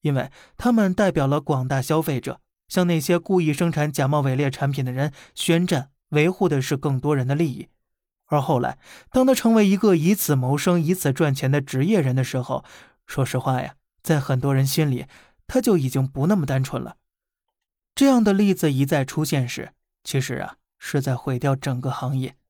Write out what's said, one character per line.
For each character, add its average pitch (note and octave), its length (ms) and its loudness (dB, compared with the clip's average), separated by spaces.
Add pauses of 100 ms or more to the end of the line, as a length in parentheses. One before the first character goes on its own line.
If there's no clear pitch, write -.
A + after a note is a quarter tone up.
因 D3+ 120 -2
为 C3 200 -4 (240)
他 A#3+ 160 0
们 G#3 200 4
代 F#3+ 200 2
表 C#3 160 0
了 C#3+ 120 2
广 C3 280 -2
大 C3+ 120 0
消 D#3 220 0
费 C#3 180 -4
者， - 200 -10 (260)
向 F3+ 220 0
那 E3 120 2
些 F3 160 0
故 F3 240 0
意 D3+ 120 2
生 E3+ 180 0
产 D3+ 220 -2
假 C3+ 160 0
冒 D3+ 120 2
伪 C3+ 140 0
劣 C#3 160 0
产 C#3 220 -4
品 C3+ 120 -4
的 B2+ 60 -6
人 C3+ 220 -4 (240)
宣 E3+ 280 2
战， D3+ 280 -2 (160)
维 D3+ 200 2
护 F#3 200 0
的 C#3+ 120 2
是 C3+ 160 -2
更 C#3 220 -2
多 C#3+ 160 0
人 B2+ 140 -2
的 C#3 80 0
利 D#3 160 0
益。 - 160 -12 (580)
而 D3 140 0
后 C3+ 180 0
来， B2 220 -4 (320)
当 C4 120 4
他 C4 80 4
成 A3+ 220 2
为 G#3+ 140 4
一 G3 80 4
个 G3 180 4
以 E3+ 220 4
此 - 180 0
谋 C3+ 240 0
生、 F3 240 2
以 D#3 100 0
此 D3+ 200 0
赚 D3 200 2
钱 - 160 -2
的 C#3+ 120 2
职 C#3 240 -4
业 G3+ 160 2
人 C3 160 0
的 C3 80 0
时 - 140 -6
候， - 260 -6 (420)
说 - 180 -2
实 B2+ 140 -4
话 C3 240 -2
呀， - 140 -12 (260)
在 D#3 160 2
很 C3+ 220 -2
多 C#3 120 0
人 C3+ 140 2
心 D3 240 0
里， C3 160 -4 (400)
他 B3+ 160 0
就 G3+ 160 2
已 C3+ 100 0
经 C3+ 180 -2
不 C#3 200 -4
那 G#3 100 2
么 D#3+ 80 -2
单 C3+ 180 -2
纯 C3 200 -6
了。 - 140 -14 (1000)
这 C#4 120 4
样 B3 160 6
的 G#3 120 4
例 G3 180 4
子 E3+ 180 2
一 C#3 140 2
再 C#3+ 180 0
出 D3+ 220 -2
现 C3+ 240 -2
时， - 240 -10 (320)
其 C#3 160 -2
实 C3 140 -6
啊， - 220 -10 (220)
是 - 220 -4
在 C3 160 -2
毁 B2+ 220 -6
掉 C3+ 180 0
整 C3 240 -6
个 C3 100 -6
行 C#3 260 -6
业。 C3 200 -6 (140)